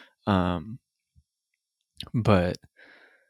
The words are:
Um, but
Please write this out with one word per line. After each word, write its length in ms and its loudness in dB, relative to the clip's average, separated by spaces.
Um, 520 -2
but 460 2